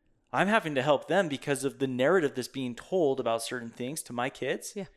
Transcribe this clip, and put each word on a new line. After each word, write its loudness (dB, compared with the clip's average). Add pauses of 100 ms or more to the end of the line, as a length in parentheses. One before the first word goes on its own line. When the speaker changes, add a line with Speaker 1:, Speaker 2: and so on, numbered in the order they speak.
(320)
Speaker 1:
I'm 2
having 2
to 2
help 4
them 2
because -2
of -2
the 0
narrative 2
that's -4
being -6
told 0
about 0
certain -6
things -8
to -14
my -2
kids. -6
Speaker 2:
Yeah. -8 (100)